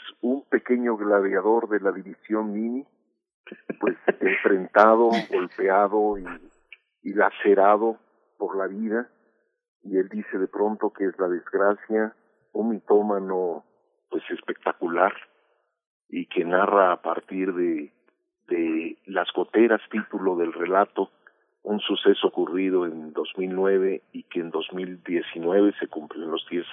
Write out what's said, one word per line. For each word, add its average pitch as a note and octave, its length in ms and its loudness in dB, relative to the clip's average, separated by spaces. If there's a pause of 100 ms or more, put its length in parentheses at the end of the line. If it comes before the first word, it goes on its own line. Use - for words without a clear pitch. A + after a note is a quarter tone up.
(200)
un C3 280 -2
pequeño A#2+ 480 0
gladiador G#2 720 2
de G#2 120 0
la F#2+ 100 0
división G2+ 640 -6
mini, A#2 320 -4 (960)
pues, - 160 0 (100)
<laughs> - 140 0
enfrentado, G#2+ 920 4 (180)
golpeado G2+ 880 0
y, F#2 60 -12 (800)
y F#2+ 120 -8
lacerado G#2 840 4 (400)
por F#2+ 180 -6
la F#2+ 120 -4
vida. A2 400 -4 (760)
Y G2 160 -6
él F#2+ 100 0
dice G#2 300 -8
de F#2+ 80 0
pronto G#2 460 -2
que G2 140 -4
es F2+ 120 -6
la F#2+ 80 0
desgracia, G2+ 880 -2 (380)
un G#2+ 180 -2
mitómano, F#2+ 960 0 (460)
pues, E2 200 -6
espectacular, F2 800 -2 (960)
y F2 180 -8
que F2 180 -2
narra F#2+ 480 4
a E2+ 100 -4
partir F#2 500 -4
de, E2+ 400 -2 (540)
de E2 500 -2 (100)
Las F#2 280 -4
Goteras, A2 460 4 (100)
título F#2+ 460 -4
del E2+ 160 -2
relato, F#2 580 0 (540)
un G#2 160 -4
suceso G2+ 480 2
ocurrido F2+ 580 0
en D#2+ 260 -10
dos D#2 240 -6
mil F#2 200 -4
nueve F#2+ 460 2 (100)
y F2 100 -12
que - 160 -10
en E2 120 -4
dos D#2+ 220 -6
mil F#2 300 -10
diecinueve F2 760 2
se - 80 -6
cumplen D#2 420 -12
los D#2+ 180 -4
diez F2 240 -4